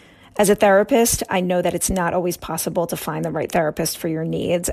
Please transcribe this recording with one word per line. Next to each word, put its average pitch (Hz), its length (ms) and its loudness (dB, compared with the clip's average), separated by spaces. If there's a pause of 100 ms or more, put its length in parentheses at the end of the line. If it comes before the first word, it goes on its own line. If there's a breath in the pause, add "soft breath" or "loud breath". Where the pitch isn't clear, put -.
(360 loud breath)
As 202 120 4
a 202 60 4
therapist, 214 760 4
I 190 140 0
know 180 180 0
that 175 140 0
it's 175 160 -2
not 175 240 -2
always 175 240 -2
possible 165 480 -4
to 165 100 -6
find 156 260 -6
the 165 80 -4
right 156 220 -4
therapist 160 460 0
for 175 100 -4
your 160 160 -2
needs 165 480 -2